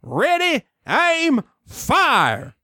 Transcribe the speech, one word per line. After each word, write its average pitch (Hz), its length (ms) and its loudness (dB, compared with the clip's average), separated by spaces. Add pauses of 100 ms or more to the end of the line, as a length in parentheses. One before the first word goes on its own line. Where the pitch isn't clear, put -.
Ready, 311 640 -2 (220)
aim, 320 560 0 (220)
fire! 214 1000 0